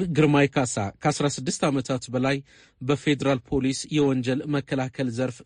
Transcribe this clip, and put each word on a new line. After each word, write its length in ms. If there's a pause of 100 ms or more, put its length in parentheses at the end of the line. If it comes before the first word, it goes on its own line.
ግርማይ 380
ካሳ 280 (200)
ከአስራ 320
ስድስት 360
ዓመታት 460
በላይ 280 (440)
በፌዴራል 640
ፖሊስ 360 (100)
የወንጀል 500 (100)
መከላከል 600
ዘርፍ 360